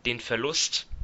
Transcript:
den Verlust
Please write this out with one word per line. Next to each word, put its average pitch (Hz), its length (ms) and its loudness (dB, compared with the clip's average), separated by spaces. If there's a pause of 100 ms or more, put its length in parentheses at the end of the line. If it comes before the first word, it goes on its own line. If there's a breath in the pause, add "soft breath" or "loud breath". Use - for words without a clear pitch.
den 120 140 0
Verlust - 680 0 (180)